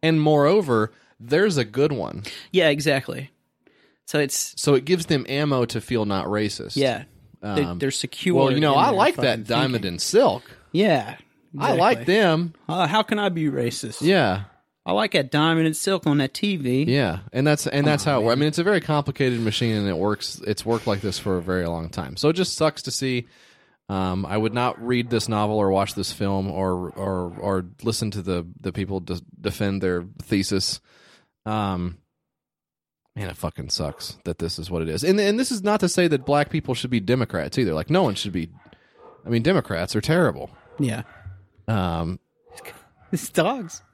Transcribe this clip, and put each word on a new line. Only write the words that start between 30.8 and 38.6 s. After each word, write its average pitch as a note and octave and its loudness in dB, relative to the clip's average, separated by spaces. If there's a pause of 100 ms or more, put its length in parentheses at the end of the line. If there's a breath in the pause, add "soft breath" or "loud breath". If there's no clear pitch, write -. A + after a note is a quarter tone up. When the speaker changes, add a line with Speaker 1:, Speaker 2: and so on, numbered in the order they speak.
Speaker 1:
Um, F#2+ -2 (1160)
man, F#2+ -8
it E2+ -12
fucking D2+ -8
sucks - -6
that E2+ -6
this E2 -4
is E2 -10
what E2+ -2
it D#2+ -4
is. D#2+ -4
And, F#3+ 2
and G#3 2
this B3+ -2
is G#3+ -6
not G#3 2
to F3+ 2
say F3 2
that C3+ 0
black C#3+ 2
people D3 -4
should B2+ -4
be B2 4
Democrats G2+ 0
either. G#2+ 2
Like, D#2 -2
no F3 4
one A2 2
should G2+ -6
be. E2+ -2 (760 loud breath)